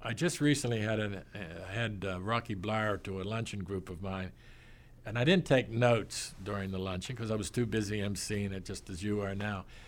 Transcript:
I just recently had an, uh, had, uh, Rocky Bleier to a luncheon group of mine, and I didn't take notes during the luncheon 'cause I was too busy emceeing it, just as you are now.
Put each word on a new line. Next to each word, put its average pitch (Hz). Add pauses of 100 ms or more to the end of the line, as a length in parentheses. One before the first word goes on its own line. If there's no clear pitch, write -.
I 113
just -
recently 139
had 107
an, 104 (200)
uh, 90
had, 104
uh, 92
Rocky 110
Bleier 104
to 95
a -
luncheon 107
group 92
of 90
mine, 95 (760)
and 113
I 123
didn't 180
take 127
notes 113
during 98
the 95
luncheon 92
'cause 113
I 110
was 104
too 120
busy 107
emceeing 101
it, 95
just -
as 90
you 104
are 98
now. 101 (220)